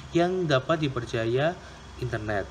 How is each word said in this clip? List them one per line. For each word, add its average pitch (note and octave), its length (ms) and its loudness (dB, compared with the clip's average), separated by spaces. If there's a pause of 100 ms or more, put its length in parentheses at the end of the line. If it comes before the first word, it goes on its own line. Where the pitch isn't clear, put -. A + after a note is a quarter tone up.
(160)
yang F3+ 320 4
dapat D3 400 4
dipercaya B2 640 0 (480)
internet. G#2+ 500 -2